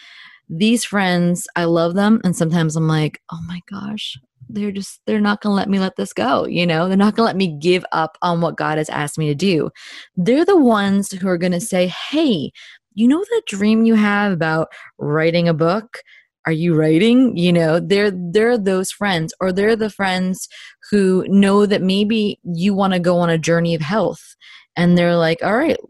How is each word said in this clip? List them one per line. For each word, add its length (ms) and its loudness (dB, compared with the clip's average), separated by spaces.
These 340 0
friends, 720 -2
I 100 -2
love 280 2
them. 300 2
And 120 0
sometimes 400 0
I'm 120 0
like, 340 -2
"Oh 140 -12
my 140 -10
gosh, 480 -12
they're 220 -6
just, 340 -10
they're 160 0
not 200 0
gonna 120 -2
let 160 -2
me 80 0
let 180 -4
this 160 -8
go. 360 -2
You 180 -2
know, 220 0
they're 100 2
not 180 4
gonna 120 2
let 80 -4
me 240 -2
give 320 0
up 320 -2
on 180 0
what 160 -2
God 220 -2
has 100 -4
asked 300 -6
me 80 -2
to 80 -2
do." 340 0
They're 280 2
the 140 4
ones 540 2
who 160 -6
are 100 0
gonna 240 -2
say, 240 0
"Hey, 420 0
you 120 2
know 160 2
that 240 -2
dream 380 0
you 80 4
have 380 2
about 380 -2
writing 500 0
a 60 2
book? 460 -2
Are 40 0
you 220 0
writing?" 640 2
You 160 2
know, 260 2
they're, 320 0
they're 460 0
those 340 -2
friends, 480 -4
or 140 -2
they're 220 2
the 160 -4
friends 580 -4
who 400 2
know 360 4
that 160 0
maybe 600 0
you 300 -2
wanna 260 0
go 200 2
on 100 2
a 80 2
journey 360 0
of 80 -2
health. 540 -4
And 220 4
they're 180 2
like, 280 0
"All 120 0
right, 220 0